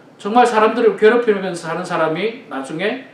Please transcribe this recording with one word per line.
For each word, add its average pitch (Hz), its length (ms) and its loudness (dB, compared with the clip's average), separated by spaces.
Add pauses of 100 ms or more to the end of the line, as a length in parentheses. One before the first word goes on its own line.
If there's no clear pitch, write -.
(180)
정말 226 280 2
사람들을 226 500 2
괴롭히면서 202 720 2
사는 175 160 -6
사람이 175 640 -4
나중에 160 640 -8